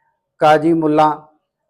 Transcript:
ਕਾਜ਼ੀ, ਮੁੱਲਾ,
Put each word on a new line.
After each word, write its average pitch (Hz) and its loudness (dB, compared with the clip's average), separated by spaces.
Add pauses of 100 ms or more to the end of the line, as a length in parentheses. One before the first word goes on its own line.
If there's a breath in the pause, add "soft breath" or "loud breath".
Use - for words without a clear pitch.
(400)
ਕਾਜ਼ੀ, 156 2
ਮੁੱਲਾ, 151 -2 (420)